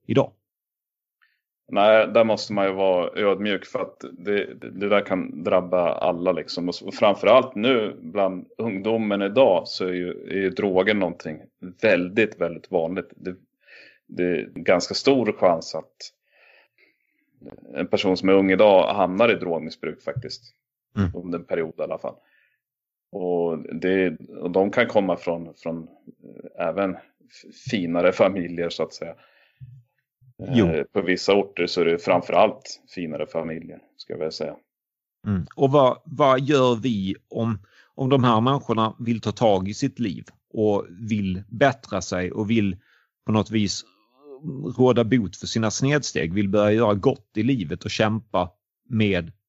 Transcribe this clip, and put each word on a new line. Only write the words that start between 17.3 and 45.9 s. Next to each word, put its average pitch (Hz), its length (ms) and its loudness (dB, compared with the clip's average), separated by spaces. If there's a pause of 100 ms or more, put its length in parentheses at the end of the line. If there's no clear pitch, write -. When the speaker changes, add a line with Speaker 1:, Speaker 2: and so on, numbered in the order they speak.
Speaker 2:
en 80 120 -4
person 95 300 0
som 92 120 0
är 95 40 6
ung 95 180 6
idag 95 440 6
hamnar 98 340 2
i 104 60 2
drogmissbruk 80 680 -6
faktiskt. - 400 -10 (540)
Speaker 1:
Mm. 95 180 0
Speaker 2:
Under 87 240 -8
en 85 60 -14
period 82 340 -4
i 87 40 -6
alla 80 160 -4
fall. - 160 -10 (960)
Och 87 460 -2
det, 90 640 -2 (200)
och 87 100 -6
de 95 200 2
kan 117 160 0
komma 95 300 0
från, 85 380 -8
från, 82 340 -10 (680)
eh, 85 100 -2
även 92 260 -2
f-, - 760 -20
finare 87 420 2
familjer 85 580 0
så - 120 -6
att 80 100 -6
säga. 82 220 -14 (1200)
Speaker 1:
Jo. 107 280 4
Speaker 2:
Eh, 76 180 0
på - 180 -2
vissa 92 320 2
orter 95 320 0
så 90 140 -2
är 85 40 2
det 85 140 2
framförallt 90 800 0 (140)
finare 78 320 -8
familjer, 82 520 -8 (180)
ska - 160 -18
jag - 60 -10
väl 78 140 -6
säga. 78 240 -10 (720)
Speaker 1:
Mm. 98 200 -2 (100)
Och 135 160 2
vad, 131 320 4
vad 131 360 2
gör 131 340 4
vi 104 420 -2 (120)
om, 113 300 -2 (360)
om 135 140 -4
de 131 160 4
här 113 160 4
människorna 117 580 0
vill 117 220 -4
ta 110 120 -4
tag 98 360 2
i 104 60 -8
sitt - 240 -6
liv 87 260 -6 (260)
och 107 360 0 (240)
vill 98 380 -2
bättra 117 520 -2
sig 90 320 -4
och 104 180 -4
vill 101 260 0 (500)
på 107 60 -2
något 107 180 0
vis 107 340 -2 (920)
råda 123 260 4
bot 104 320 0
för - 100 -14
sina 110 240 -2
snedsteg, 135 640 -2